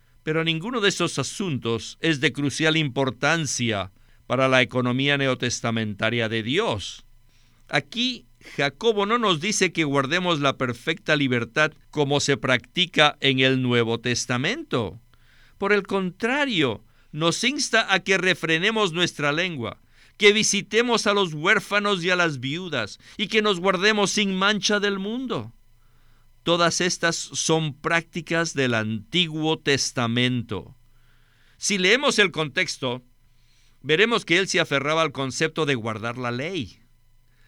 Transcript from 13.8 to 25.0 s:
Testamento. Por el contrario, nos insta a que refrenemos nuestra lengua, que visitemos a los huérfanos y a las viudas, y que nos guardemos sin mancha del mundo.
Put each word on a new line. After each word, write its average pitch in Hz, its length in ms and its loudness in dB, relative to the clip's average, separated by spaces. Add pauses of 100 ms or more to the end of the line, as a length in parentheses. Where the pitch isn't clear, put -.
Testamento. 127 1000 -4 (560)
Por 196 160 0
el 202 120 2
contrario, 196 1000 -2 (280)
nos 165 320 0
insta 240 480 0
a 190 80 4
que 190 180 0
refrenemos 180 720 0
nuestra 156 400 -2
lengua, 156 480 -4 (360)
que 208 160 6
visitemos 214 720 0
a 208 80 2
los 190 200 0
huérfanos 202 720 0
y 180 60 0
a 180 60 2
las 165 240 0
viudas, 139 580 -6 (180)
y 202 120 -4
que 214 140 2
nos 202 180 0
guardemos 196 500 2
sin 202 240 0
mancha 202 460 0
del 202 180 0
mundo. 202 540 -6 (880)